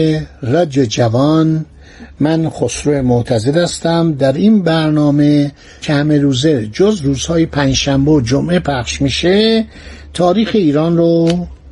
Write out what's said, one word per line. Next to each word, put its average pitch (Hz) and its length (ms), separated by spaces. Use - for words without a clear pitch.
رادیو 139 440
جوان، 151 800
من 160 300
خسرو 143 520
معتزد 123 560
هستم. 165 560
در 135 200
این 202 300
برنامه 147 880
که 156 120
همه 147 260
روزه 135 540
جز 202 280
روزهای 143 440
پنجشنبه 139 680
و 151 100
جمعه 139 380
پخش 135 420
می‌شه، 214 640
تاریخ 180 400
ایران 165 440
رو 170 320